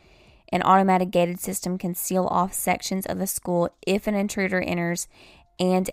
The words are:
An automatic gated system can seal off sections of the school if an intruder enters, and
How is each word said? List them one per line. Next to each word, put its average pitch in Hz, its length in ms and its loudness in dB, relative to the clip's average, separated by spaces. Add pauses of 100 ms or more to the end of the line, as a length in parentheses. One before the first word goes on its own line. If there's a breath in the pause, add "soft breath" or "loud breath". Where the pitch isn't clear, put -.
(520 soft breath)
An 185 120 0
automatic 185 480 4
gated 175 280 2
system 185 380 -4
can 175 160 -4
seal 185 320 -2
off 180 260 0
sections - 540 -2
of 185 140 -6
the 190 80 -2
school 175 420 0 (160)
if 196 220 0
an 214 80 -2
intruder 196 440 -2
enters, 175 480 -4 (520 loud breath)
and 185 340 2